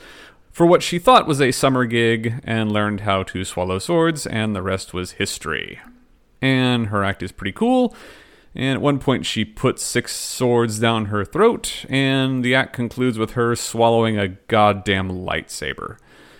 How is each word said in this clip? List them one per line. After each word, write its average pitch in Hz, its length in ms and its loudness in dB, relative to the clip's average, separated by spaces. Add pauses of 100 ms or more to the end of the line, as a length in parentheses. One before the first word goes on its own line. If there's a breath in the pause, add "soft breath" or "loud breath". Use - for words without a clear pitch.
(520 loud breath)
for 170 140 4
what 175 160 6
she - 160 -2
thought 247 300 6
was 139 140 0
a 127 100 6
summer 131 340 2
gig 117 580 2
and 113 280 0
learned 104 300 0
how 98 220 0
to 92 200 -6
swallow 92 360 -2
swords, 165 460 0
and 110 300 -2
the 92 80 -4
rest 95 300 -4
was 90 200 -6
history. 76 680 -6 (640)
And 127 460 2
her 104 160 0
act 98 180 -2
is 95 100 -8
pretty 196 200 -8
cool. 247 420 0 (640 loud breath)
And 135 200 -2
at 92 60 -4
one 143 160 2
point, 131 300 -2
she 107 180 -2
puts - 380 -4
six - 320 -4
swords 120 640 0
down 113 280 0
her 104 180 -2
throat, - 640 0
and 135 540 0
the 123 120 2
act 131 180 0
concludes 120 460 -2
with 110 120 -2
her 117 240 0
swallowing 113 640 2
a 101 120 0
goddamn 98 840 0
lightsaber. - 840 -8 (420 soft breath)